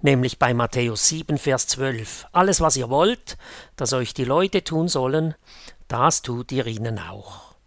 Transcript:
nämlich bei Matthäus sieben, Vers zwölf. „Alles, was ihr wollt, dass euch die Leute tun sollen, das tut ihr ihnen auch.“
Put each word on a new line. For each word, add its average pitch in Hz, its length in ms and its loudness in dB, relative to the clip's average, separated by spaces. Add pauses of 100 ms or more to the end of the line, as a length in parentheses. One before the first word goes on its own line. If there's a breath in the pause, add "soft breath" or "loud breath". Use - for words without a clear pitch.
nämlich 131 380 2
bei 123 140 4
Matthäus 117 540 0
sieben, 156 300 -2
Vers 131 300 0
zwölf. 127 640 -4
„Alles, 185 300 4
was 156 160 2
ihr 120 120 -4
wollt, 175 480 0 (380 loud breath)
dass 131 180 -2
euch 127 200 -2
die 131 120 -2
Leute 180 380 2
tun 160 240 0
sollen, 156 480 0 (520 loud breath)
das 131 340 2
tut 120 300 -8
ihr 131 140 -2
ihnen 113 340 -6
auch.“ - 540 -16 (140)